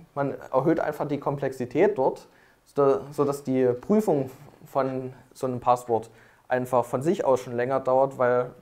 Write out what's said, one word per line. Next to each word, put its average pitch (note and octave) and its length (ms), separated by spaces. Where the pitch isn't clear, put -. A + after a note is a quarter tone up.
man C#3+ 200
erhöht D#3 280
einfach D3+ 260
die C#3+ 120
Komplexität C#3+ 800
dort, C#3 300
so, C3+ 360
sodass C#3 300
die C3 240
Prüfung D3 640
von C3 480
so - 120
einem B2 140
Passwort A#2+ 480
einfach B2+ 380
von C3 180
sich F#3 220
aus B2+ 160
schon B2 160
länger C3 240
dauert, C3+ 360
weil B2 460